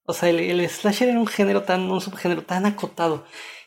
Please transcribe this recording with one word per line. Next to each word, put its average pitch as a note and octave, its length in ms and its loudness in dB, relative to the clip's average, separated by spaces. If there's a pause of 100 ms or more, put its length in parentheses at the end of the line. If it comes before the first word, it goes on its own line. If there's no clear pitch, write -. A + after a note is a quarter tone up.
o - 80 -4
sea, F3 160 2
el, E3+ 120 4
el F3 280 0
slasher G#3 400 2
era A#3 120 2
un A3 80 2
género G3 340 2
tan, F#3 260 0
un F#3 120 0
subgénero F3 420 -4
tan F#3 240 -2
acotado E3+ 580 -2 (420)